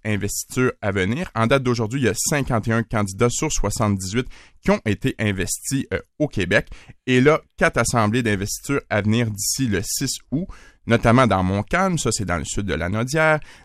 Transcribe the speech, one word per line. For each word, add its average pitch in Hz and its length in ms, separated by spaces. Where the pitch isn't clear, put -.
investitures 107 680
à 104 100
venir. 101 420
En 113 120
date 139 180
d'aujourd'hui, 117 380
il - 20
y 107 40
a 92 60
cinquante 127 540
et 113 40
un 113 120
candidats 104 460
sur 156 200
soixante-dix-huit 101 760
qui - 80
ont 202 140
été 135 340
investis, 104 760
euh, 92 60
au 202 100
Québec. 92 400
Et 127 140
là, 151 200
quatre 165 220
assemblées 117 440
d'investiture 107 580
à 104 100
venir 110 300
d'ici 107 380
le 95 140
six - 360
août, 165 160
notamment 117 400
dans 95 160
Montcalm, 151 560
ça 123 140
c'est 104 140
dans 87 120
le 69 60
sud 101 220
de 80 80
la 80 160
Nodière, 151 500